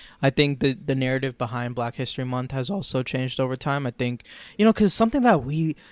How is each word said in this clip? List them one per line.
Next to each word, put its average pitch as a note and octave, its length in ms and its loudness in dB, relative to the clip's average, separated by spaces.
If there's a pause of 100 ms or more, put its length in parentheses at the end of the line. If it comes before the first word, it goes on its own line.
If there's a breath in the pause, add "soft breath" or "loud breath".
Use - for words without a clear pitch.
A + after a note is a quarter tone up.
(220 loud breath)
I C3+ 80 4
think C#3+ 300 2
the, C#3 140 2
the C3 220 -4
narrative C3 420 -2
behind A#2+ 380 -6
Black A#2 200 -4
History C3 300 -6
Month B2+ 260 -4
has C3 180 -2
also F#3+ 320 -4
changed B2+ 380 -4
over C3 160 0
time. C#3 320 -4
I A#2+ 40 -4
think, B2 320 -6 (340 loud breath)
you G#3 80 4
know, A3 80 8
'cause G3+ 200 4
something A3+ 300 2
that G3+ 200 6
we D#3 320 -2 (160 loud breath)